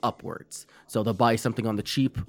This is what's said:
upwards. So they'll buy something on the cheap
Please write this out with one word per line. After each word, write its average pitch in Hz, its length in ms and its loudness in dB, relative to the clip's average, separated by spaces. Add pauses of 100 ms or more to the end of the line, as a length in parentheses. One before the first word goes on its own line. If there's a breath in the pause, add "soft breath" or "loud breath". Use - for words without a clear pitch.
upwards. - 640 -6 (220 soft breath)
So 110 140 0
they'll 107 120 2
buy 117 240 4
something 113 280 -2
on 110 100 0
the 104 80 -2
cheap - 460 0